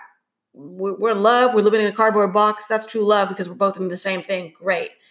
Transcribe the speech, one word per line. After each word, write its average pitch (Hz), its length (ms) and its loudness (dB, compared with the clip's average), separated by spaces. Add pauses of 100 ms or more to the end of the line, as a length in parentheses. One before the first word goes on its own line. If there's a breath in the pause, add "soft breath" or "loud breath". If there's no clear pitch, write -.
(540)
We're, 185 420 -8
we're 214 160 0
in 202 120 0
love. 247 300 4
We're 214 80 4
living 214 200 4
in 208 60 0
a 202 60 -4
cardboard 214 400 2
box. 208 320 2
That's 220 200 -2
true 220 200 -2
love 202 240 2
because 185 180 -8
we're 175 80 -14
both 196 220 -2
in 185 100 -4
the 180 100 -6
same 190 240 -6
thing. 180 360 -8
Great. 175 340 -4 (200 soft breath)